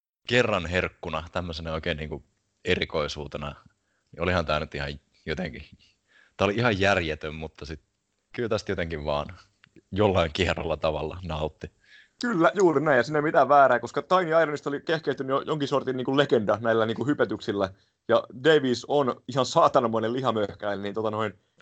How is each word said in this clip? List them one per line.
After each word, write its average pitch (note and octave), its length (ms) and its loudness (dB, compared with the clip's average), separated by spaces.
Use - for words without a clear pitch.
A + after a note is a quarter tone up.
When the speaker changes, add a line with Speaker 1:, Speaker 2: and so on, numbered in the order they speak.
Speaker 1:
kerran A2 380 2
herkkuna, E2 680 -4
tämmöisenä E2 420 -6
oikein D#2+ 240 -4
niinku D2+ 260 -10
erikoisuutena, D2 920 -4
niin D#2+ 100 -10
olihan F2+ 240 0
tää D2+ 140 -2
nyt D2+ 160 -8
ihan C#2+ 240 -8
jotenkin, - 420 -8
tää F#2+ 80 2
oli G2+ 100 0
ihan A2+ 240 0
järjetön, D#2+ 560 0
mutta D#2 300 -12
sit D#2 160 -14
kyllä A#2 140 -4
tästä G#2 220 -2
jotenkin E2 340 -4
vaan D2 340 -4
jollain F#2 420 2
kierrolla D#2+ 440 -2
tavalla D#2 460 -4
nautti. D#2 480 -8
Speaker 2:
Kyllä, F3+ 340 2
juuri E3 260 4
näin, D3 160 4
ja A#2+ 60 4
siinä D3+ 140 -2
ei D3 60 0
mitään D3+ 260 4
väärää, C3 300 6
koska B2 220 -6
Tiny E3 400 2
Ironista D3 280 -2
oli C#3+ 120 -6
kehkeytynyt C#3+ 480 -4
jo C3+ 120 0
jonkin D3 260 -4
sortin C3 300 -2
niinku C3+ 200 -2
legenda A2+ 440 2
näillä A2+ 240 2
niinku A2+ 200 -4
hypetyksillä. G#2+ 680 -2
Ja A2+ 160 4
Davies C3+ 440 4
on C#3 400 0
ihan B2 180 0
saatanamoinen A#2+ 680 2
lihamöhkäinen, G#2 680 -2
niin G2+ 120 -6
tota G#2+ 180 -2
noin, G#2+ 220 -4